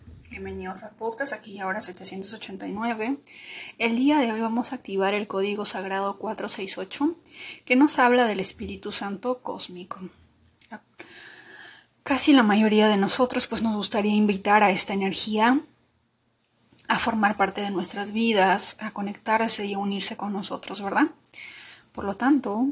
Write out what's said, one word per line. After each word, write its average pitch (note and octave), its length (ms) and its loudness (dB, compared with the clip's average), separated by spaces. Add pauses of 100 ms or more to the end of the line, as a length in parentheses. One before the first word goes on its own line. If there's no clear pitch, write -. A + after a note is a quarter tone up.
(280)
Bienvenidos F#3+ 540 -10
al G#3 80 -14
podcast A3+ 420 -6
Aquí G#3 200 -14
y G3+ 60 -14
Ahora G3 220 -4
setecientos G3 540 -6
ochenta G3 340 -10
y F#3 40 -8
nueve. A3+ 440 -4 (640)
El A#3 180 0
día C#4+ 220 4
de A#3+ 120 2
hoy A3 120 -4
vamos A3+ 300 -2
a - 20 -8
activar G3 400 -2
el G#3 120 -2
código G3+ 380 -2
sagrado G3 540 -4
cuatro G#3 320 -8
seis G3 260 -6
ocho, C#4+ 400 -2 (480)
que B3+ 120 2
nos C#4+ 220 6
habla B3 280 6
del G3 140 0
Espíritu G3 520 -4
Santo G#3 460 -6
cósmico. F#3 600 -10 (2000)
Casi C#4 320 4
la B3+ 80 10
mayoría G#3+ 460 6
de G#3 100 4
nosotros, B3 480 0
pues, A3 160 -4
nos A3 120 0
gustaría G#3 380 0
invitar G#3 500 4
a G3 80 6
esta G3 220 2
energía G#3+ 680 2 (1300)
a - 100 0
formar G#3+ 400 0
parte G3 240 -2
de G3+ 80 -6
nuestras G3+ 420 -4
vidas, G#3 680 2
a G#3+ 100 -10
conectarse A3 720 0
y G3+ 80 -4
a G3 60 -4
unirse G3+ 400 -2
con G#3 160 -6
nosotros, F#3+ 480 -6
¿verdad? G3 240 2 (840)
Por - 120 -10
lo G3+ 120 -4
tanto, B3 560 2